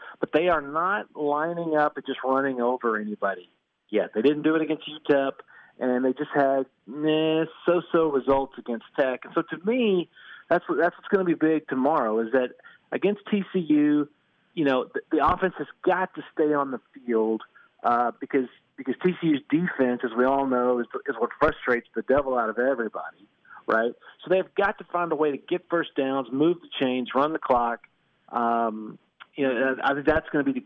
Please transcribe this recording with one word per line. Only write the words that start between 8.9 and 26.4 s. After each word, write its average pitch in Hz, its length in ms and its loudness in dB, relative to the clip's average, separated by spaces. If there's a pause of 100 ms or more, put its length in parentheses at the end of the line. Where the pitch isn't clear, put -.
Tech. 131 260 0
And - 100 -18
so 165 80 0
to 165 200 -12
me, 208 460 0 (400)
that's 175 180 0
what, - 120 0
that's - 180 2
what's - 100 -20
gonna 190 160 2
be 170 120 2
big 156 320 2
tomorrow, 131 520 0
is 113 120 -2
that 127 180 2 (420)
against 196 380 -2
T 202 140 0 (100)
C 190 60 0
U, 147 500 2 (460)
you 160 100 0
know, 131 260 2
the, - 100 -6 (100)
the 147 120 2
offense 180 360 0
has 143 80 -8 (180)
got 185 300 0
to 151 80 -12 (100)
stay 151 180 2
on 139 200 0
the 123 80 -8 (160)
field, 113 480 0 (400)
uh, 120 260 2 (100)
because, 131 280 -2 (280)
because 131 200 -4 (100)
T 185 160 2
C 170 60 0
U's 143 140 2 (100)
defense, 131 520 0
as 123 140 -4
we 123 80 4
all 139 220 2
know, 123 320 2
is, 117 80 -4 (200)
is 139 120 -6
what 117 100 0 (100)
frustrates 131 540 0
the 113 80 -4
devil 131 380 0
out 113 100 -2
of 107 80 -4
everybody, 117 720 -4 (400)
right? 113 240 0 (320)
So 160 100 0
they've 185 220 0
got 196 240 0
to 208 60 -18
find 175 260 -4
a 156 40 2
way 151 140 2
to 143 80 -2
get 175 320 -6
first 170 260 -2
downs, 135 360 -2
move 160 280 2